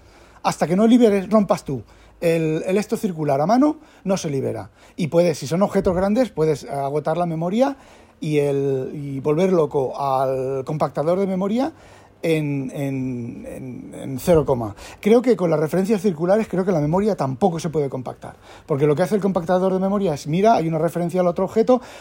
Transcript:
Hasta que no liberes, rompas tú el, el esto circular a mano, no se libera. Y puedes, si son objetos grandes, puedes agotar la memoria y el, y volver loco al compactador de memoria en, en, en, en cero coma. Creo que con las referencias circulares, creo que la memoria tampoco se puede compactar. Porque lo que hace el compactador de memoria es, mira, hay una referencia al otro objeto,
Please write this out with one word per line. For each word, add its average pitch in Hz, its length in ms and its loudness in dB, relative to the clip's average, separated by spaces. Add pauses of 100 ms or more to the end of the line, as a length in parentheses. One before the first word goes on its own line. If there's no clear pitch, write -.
(460)
Hasta 180 220 0
que 170 80 0
no 208 120 2
liberes, 214 420 4
rompas 202 340 2
tú 131 200 -8 (360)
el, 165 480 0
el 190 100 0
esto 208 200 -4
circular 156 420 -2
a 151 60 2
mano, 262 320 4 (260)
no 190 140 0
se 165 120 -6
libera. 117 420 -4 (260)
Y 165 100 -2
puedes, 170 300 2
si 139 100 -8
son 170 140 -2
objetos 196 340 0
grandes, 208 360 0
puedes 156 340 -2
agotar 143 500 -4
la 175 100 0
memoria 180 520 0 (420)
y 151 200 0
el, 139 540 -2
y 143 280 -8
volver 160 320 2
loco 147 440 0
al 131 680 -2
compactador 156 520 -2
de 196 100 0
memoria 202 440 -2 (500)
en, 147 540 -2
en, 131 720 -6
en, - 480 -14
en 131 240 -10
cero 160 260 4
coma. 120 300 -2 (240)
Creo 233 220 6
que 226 160 4
con 180 120 0
las 151 120 2
referencias 185 400 0
circulares, 190 480 0
creo 180 160 -2
que 196 80 2
la 151 80 2
memoria 185 340 0
tampoco 160 420 0
se 160 120 -6
puede 147 180 -2
compactar. 131 480 -10 (300)
Porque 151 200 0
lo 151 120 4
que 180 60 2
hace 185 120 0
el 190 60 0
compactador 185 500 0
de 185 80 0
memoria 190 340 0
es, 139 140 -8
mira, 196 280 4
hay 160 120 -2
una 160 100 -2
referencia 170 440 0
al 180 60 2
otro 175 180 0
objeto, 233 360 2 (200)